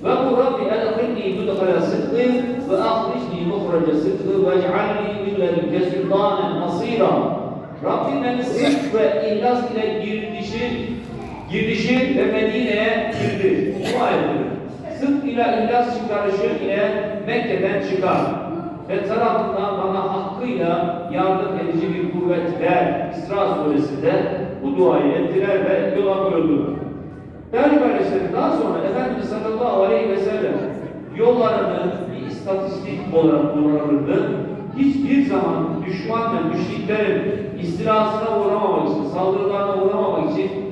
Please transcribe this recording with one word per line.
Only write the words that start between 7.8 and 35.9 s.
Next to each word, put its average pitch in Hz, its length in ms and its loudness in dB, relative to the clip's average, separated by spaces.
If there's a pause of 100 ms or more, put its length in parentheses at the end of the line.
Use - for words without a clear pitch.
Rabbim 277 400 -2
beni 247 200 -2
sıdk 277 500 0
ve 214 360 2
ihlas 226 400 2
ile 214 340 -2
girdişi, 214 680 -4 (800)
girdişi 240 680 2
ve - 140 4
Medine'ye 220 800 0 (100)
girdi. - 560 2
Dua - 320 0
ediyor. - 340 0 (500)
Sıdk 277 300 0
ile 233 400 2
ihlas 240 340 2
çıkarışı 202 640 0
ile 202 240 2 (380)
Mekke'den 208 640 0
çıkar. 185 300 2 (680)
Ve 190 180 -2
tarafından 202 720 0
bana 190 200 0 (160)
hakkıyla 180 880 -2 (120)
yardım 185 500 2
edici 165 300 0
bir 175 260 -2
kuvvet 170 400 0
ver. - 520 2
İsra 196 420 -2
suresinde 151 580 0 (520)
bu - 120 -2
duayı - 360 4
ettiler 190 440 2 (120)
ve - 320 2
yola 190 300 2
koyuldular. 160 440 2 (800)
Değerli 294 260 4
kardeşlerim, - 580 0
daha - 140 2
sonra - 280 0 (120)
Efendimiz 247 380 -2
sallallahu 220 540 0
aleyhi 220 260 2
ve 190 80 0
sellem 202 380 -2 (640)
yollarını 220 760 2 (200)
bir - 140 -8
istatistik 190 720 -6 (140)
olarak 147 400 4
kullanılırdı. 147 760 2 (480)
Hiçbir - 460 4
zaman 175 420 0 (200)
düşman 220 340 -2